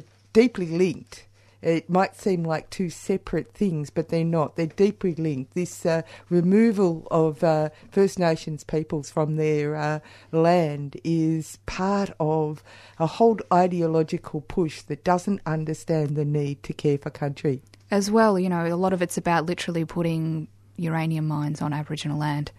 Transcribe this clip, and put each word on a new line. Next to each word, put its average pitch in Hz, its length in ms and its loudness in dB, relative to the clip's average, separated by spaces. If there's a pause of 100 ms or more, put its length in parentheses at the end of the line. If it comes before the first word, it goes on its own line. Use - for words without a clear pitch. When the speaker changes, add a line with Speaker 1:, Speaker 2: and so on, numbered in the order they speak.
(340)
Speaker 1:
deeply 220 340 4
linked. 170 600 -2 (340)
It 165 280 -2
might 185 280 0
seem 180 260 -2
like 160 260 -4
two 185 200 -6
separate - 640 -6
things, 160 360 -2
but 160 200 -4
they're 165 160 0
not. 165 320 -2
They're 165 80 -2
deeply 196 500 0
linked. 151 380 -4
This, 175 320 -6
uh, 165 160 2 (280)
removal 185 800 4
of, 160 320 2
uh, 156 280 2 (200)
First 196 300 2
Nations 165 460 -2
peoples 156 440 -4
from 156 280 -2
their, 151 400 0
uh, 151 220 -2 (340)
land 160 720 2
is 160 600 0
part 196 540 -2
of 156 420 0 (380)
a 165 80 2
whole 226 320 4 (140)
ideological 165 880 2
push - 400 -4
that - 240 -8
doesn't 180 400 0
understand 156 720 -2
the 147 80 0
need 143 380 -2
to - 100 -8
care 143 240 0
for 143 120 -8
country. 139 520 -4 (280)
Speaker 2:
As 202 220 0
well, 214 260 4
you 185 120 0
know, 170 160 0
a 170 100 -2
lot 185 160 2
of 185 100 0
it's 175 160 -2
about 170 280 0
literally 165 400 -4
putting 160 640 -2 (260)
uranium 160 540 -2
mines 147 320 -4
on 151 100 -4
Aboriginal 147 480 -6
land 151 400 -4